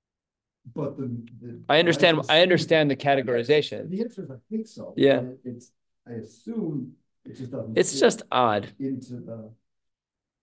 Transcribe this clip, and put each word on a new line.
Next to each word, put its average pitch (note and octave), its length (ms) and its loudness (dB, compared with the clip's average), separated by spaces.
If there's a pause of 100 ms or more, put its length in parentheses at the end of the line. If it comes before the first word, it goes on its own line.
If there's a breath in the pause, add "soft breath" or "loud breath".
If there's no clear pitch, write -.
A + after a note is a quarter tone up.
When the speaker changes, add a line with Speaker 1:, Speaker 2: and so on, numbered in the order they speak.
(760)
Speaker 1:
But D3+ 220 -6
the, B2+ 120 -8 (320)
the A#2+ 280 -18
Speaker 2:
I D3 100 6
understand, E3 500 4
Speaker 1:
I D#3 100 6
Speaker 2:
I F3 40 8
understand D#3+ 480 4
the C3+ 60 0
categorization. C3+ 960 0
Speaker 1:
The G3 120 -4
answer G#3 220 -8
is C3 60 -16
I C3 40 -14 (160)
think A3 180 -6
so. - 280 -16
Speaker 2:
Yeah. C3+ 240 4
Speaker 1:
But B2+ 240 -10
it's, A#2 280 -14 (340)
I A#2+ 60 -14
assume D#3 800 -8 (320)
it A#2 120 -18
just B2 140 -12
doesn't A2+ 260 -6
Speaker 2:
It's - 160 2
Speaker 1:
fit C#4 80 -2
Speaker 2:
just - 300 4
odd. A2 380 2 (100)
Speaker 1:
into C3 360 -6
the A2+ 360 -14 (920)